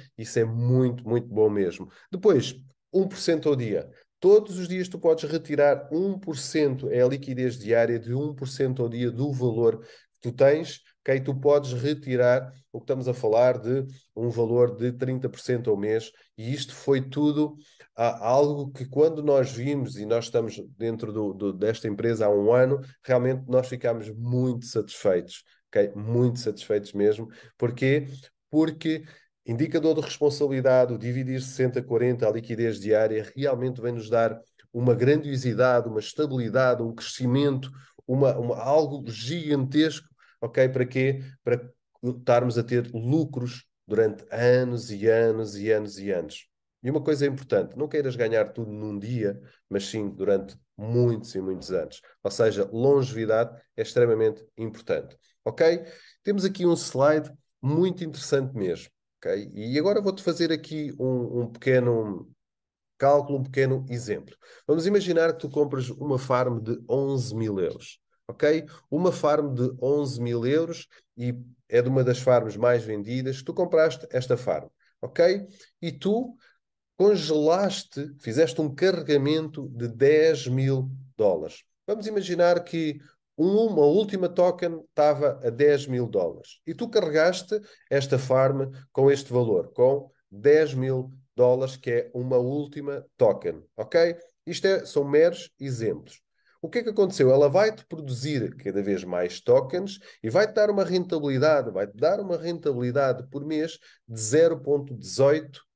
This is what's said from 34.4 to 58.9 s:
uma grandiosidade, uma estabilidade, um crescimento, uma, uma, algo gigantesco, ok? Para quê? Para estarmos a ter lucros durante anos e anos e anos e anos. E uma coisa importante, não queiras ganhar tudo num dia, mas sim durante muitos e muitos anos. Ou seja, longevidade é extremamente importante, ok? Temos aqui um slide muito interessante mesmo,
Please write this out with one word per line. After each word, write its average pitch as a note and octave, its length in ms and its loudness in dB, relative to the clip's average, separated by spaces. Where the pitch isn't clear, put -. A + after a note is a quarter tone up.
uma A#2+ 240 2
grandiosidade, B2+ 920 2
uma G#2+ 100 -4
estabilidade, B2+ 840 0
um A#2 140 -6
crescimento, C3+ 760 -2
uma, C3 300 2
uma, A#2+ 200 -4
algo C#3 480 0
gigantesco, C#3+ 1000 -2
ok? C3 280 2
Para B2+ 160 0
quê? C3+ 360 -2
Para - 260 -2
estarmos B2 540 0
a A#2 60 0
ter A#2+ 300 -2
lucros B2 720 -2
durante G#2+ 420 0
anos B2 600 2
e G#2 160 -2
anos A2+ 480 2
e G#2 160 -2
anos G#2 260 -2
e G2 140 -6
anos. D#2+ 360 -6
E B2 80 -6
uma C#3+ 120 0
coisa C#3+ 240 0
importante, - 520 -2
não D3 100 -4
queiras C3+ 280 -4
ganhar A2 360 0
tudo A2 200 -10
num G#2+ 280 -8
dia, G#2 400 -4
mas G2 160 -4
sim G#2 240 -6
durante G2 480 -2
muitos A2+ 560 0
e F#2+ 60 -6
muitos F#2+ 320 -8
anos. E2+ 300 -6
Ou G2+ 80 -4
seja, G2 420 0
longevidade A#2 840 0
é A2+ 40 -4
extremamente A2 640 2
importante, F#2 600 -8
ok? E3 360 2
Temos G3+ 200 -2
aqui F#3+ 220 -2
um E3+ 80 4
slide D3+ 580 0
muito F3 420 0
interessante C#3 500 -4
mesmo, F2+ 360 -6